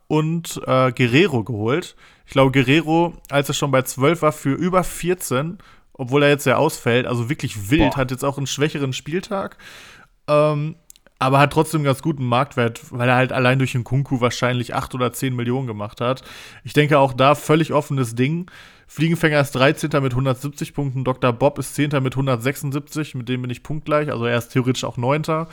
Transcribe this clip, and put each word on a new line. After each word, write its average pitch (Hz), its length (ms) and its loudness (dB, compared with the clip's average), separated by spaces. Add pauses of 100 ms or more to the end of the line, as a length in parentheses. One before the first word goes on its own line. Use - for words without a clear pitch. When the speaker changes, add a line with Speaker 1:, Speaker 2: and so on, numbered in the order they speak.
Speaker 1:
und, 156 580 -2
äh, 131 260 2
Guerrero 131 540 2
geholt. 117 500 -4 (300)
Ich - 80 -20
glaube, 135 180 4
Guerrero, 151 640 2 (160)
als 143 180 0
er 147 60 -4
schon 139 180 -2
bei 131 120 2
zwölf 151 400 0
war, 151 100 2
für 139 200 -2
über 180 300 0
vierzehn, 165 760 -4 (340)
obwohl 135 300 0
er 143 60 6
jetzt 143 160 2
ja 123 120 4
ausfällt. 123 480 0
Also 120 240 -4
wirklich 104 400 -6
wild, 147 220 4
Speaker 2:
Boah. - 60 -6
Speaker 1:
hat 127 140 -2
jetzt 131 140 -6
auch 139 120 -2
einen 139 100 -6
schwächeren 139 440 -2
Spieltag. 190 680 -8 (680)
Ähm, 151 480 2 (440)
aber 131 200 4
hat 143 140 4
trotzdem 160 260 2
einen 143 60 -2
ganz 135 160 0
guten 139 240 -4
Marktwert, 120 560 0 (100)
weil 120 160 -2
er 127 80 4
halt 127 160 4
allein 127 280 2
durch 131 140 0
Nkunku 131 460 -2
wahrscheinlich 123 560 0
acht - 180 -6
oder 123 200 -2
zehn 131 200 -4
Millionen 123 340 -2
gemacht 104 340 -8
hat. 127 220 -2 (420)
Ich 117 80 -12
denke 147 260 6
auch 135 140 4
da 135 220 6
völlig 156 360 2
offenes 135 440 0
Ding. 156 360 -2 (360)
Fliegenfänger 160 520 2
ist 135 120 0
dreizehnter 147 500 2
mit 131 120 -2
hundertsiebzig 135 600 -4
Punkten, 135 320 -4
Doktor 127 260 0
Bob 139 260 2
ist - 160 -8
Zehnter 143 280 0
mit 131 160 -2
hundertsechsundsiebzig, 135 1000 -4
mit 120 140 -10
dem 127 120 -2
bin 123 80 -8
ich - 140 -10
punktgleich, 151 480 -2
also 117 140 -4
er 120 120 0
ist 113 120 -6
theoretisch 123 340 0
auch - 140 -6
Neunter. 156 560 -2